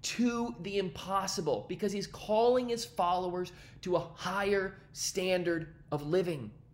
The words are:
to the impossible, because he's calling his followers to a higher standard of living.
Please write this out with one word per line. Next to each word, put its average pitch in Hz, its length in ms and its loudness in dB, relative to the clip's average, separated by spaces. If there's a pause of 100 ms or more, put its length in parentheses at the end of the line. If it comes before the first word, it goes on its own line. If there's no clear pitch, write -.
to 233 580 0
the 196 160 -4
impossible, 185 880 0
because 196 240 -2
he's 196 160 -4
calling 240 640 4
his 233 160 -2
followers 180 680 0 (280)
to 180 160 0
a 160 40 4
higher 196 760 -2 (140)
standard 175 840 0 (160)
of 147 160 -2
living. 160 440 0 (220)